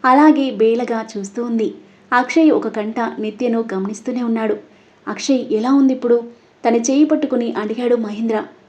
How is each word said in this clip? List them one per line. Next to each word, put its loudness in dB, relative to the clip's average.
అలాగే 6
బేలగా 0
చూస్తూ -8
ఉంది. -2
అక్షయ్ 4
ఒక 0
కంట -6
నిత్యను -2
గమనిస్తూనే -6
ఉన్నాడు. -2
"అక్షయ్ -2
ఎలా 0
ఉంది 4
ఇప్పుడు?" 0
తన 2
చేయి 2
పట్టుకుని -2
అడిగాడు -2
మహేంద్ర. -4